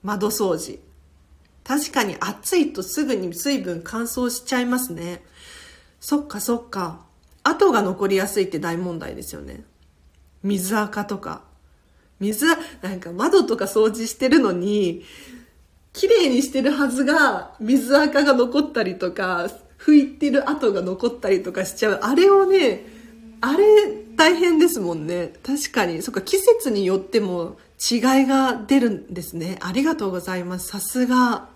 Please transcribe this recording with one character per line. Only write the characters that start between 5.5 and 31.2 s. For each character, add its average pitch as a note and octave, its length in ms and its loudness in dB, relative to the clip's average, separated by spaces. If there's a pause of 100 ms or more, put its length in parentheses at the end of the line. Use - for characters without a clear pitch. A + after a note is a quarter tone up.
そ D4 180 -2
っ C#4+ 80 -6
か G#3 140 -10
そ A#3+ 160 -2
っ A#3 120 -12
か。 F3 360 -8 (400)
跡 D#4+ 260 4
が A3 120 2
残 F#3+ 260 -2
り G3 80 2
や G3 100 0
す G3 140 -2
い F#3+ 40 2
っ - 40 -2
て D#3+ 100 -6
大 E3+ 200 -4
問 F3+ 200 -6
題 - 160 -12
で - 80 -14
す - 120 -14
よ D2 80 -16
ね。 C#2 200 -18 (800)
水 G3 340 -2
垢 G#3 280 -4
と G#3 140 -8
か。 - 240 -12 (760)
水 G#3+ 320 0
あ-、 D#4 60 2 (260)
な G#3 80 -8
ん F#3 100 -10
か E3+ 120 -14
窓 D4+ 320 4
と A#3 120 -2
か G3 100 -4
掃 G#3+ 260 2
除 A3+ 160 -6
し - 60 -10
て C4 140 -2
る D4 120 6
の G#3+ 100 2
に、 F3+ 540 -2 (880)
綺 - 160 0
麗 F4+ 200 6
に B3 140 2
し - 80 -4
て C4 120 -2
る C#4+ 100 2
は C4+ 160 0
ず B3 160 -2
が、 C#4 560 2
水 A#3+ 360 2
垢 C#4+ 280 4
が C#4+ 80 4
残 B3 280 2
っ D4 120 -4
た A3+ 100 -2
り F#3 160 -4
と F3+ 140 -4
か、 F3+ 360 -4 (300)
拭 D4+ 160 6
い C#4+ 200 8
て D4 160 -2
る C4+ 200 2
跡 C4 220 0
が F3+ 100 -2
残 F#3 260 -4
っ - 20 2
た - 200 -6
り F3+ 140 2
と F3 80 -8
か F#3+ 120 -4
し - 120 -10
ち A3 100 0
ゃ G#3 40 2
う。 F#3+ 120 -2
あ A#3 120 -2
れ F#4 140 6
を G4 180 6
ね、 E4+ 380 2 (560)
あ C4 120 0
れ G4 120 4 (520)
大 E4 180 6
変 E4+ 240 2
で E4+ 100 6
す C4 120 -2
も F3 140 -4
ん D3+ 120 -8
ね。 F3 260 -6 (120)
確 C#4+ 260 -6
か G3+ 160 0
に。 E3 160 -6
そ - 80 -8
っ - 40 -14
か、 F#3+ 80 -4
季 F#4+ 160 0
節 F#4+ 320 4
に G3+ 160 -2
よ F#3+ 100 0
っ F#3+ 40 -2
て G#3+ 200 -2
も F3+ 380 -6 (200)
違 - 180 -2
い G#3+ 40 0 (260)
が C4+ 300 0 (100)
出 C#4 140 4
る A#3+ 100 2
ん F#3 240 -8
で F3 80 -10
す - 140 -14
ね。 F3 240 -8
あ F#3 120 -8
り C4+ 120 0
が D#4+ 120 0
と G3+ 120 -4
う - 20 -2
ご F3+ 100 -6
ざ F#3 160 -8
い F3+ 80 -6
ま F3+ 140 -8
す。 F3+ 100 -10
さ G3+ 120 -10
す B3+ 260 -2
が。 B3 500 2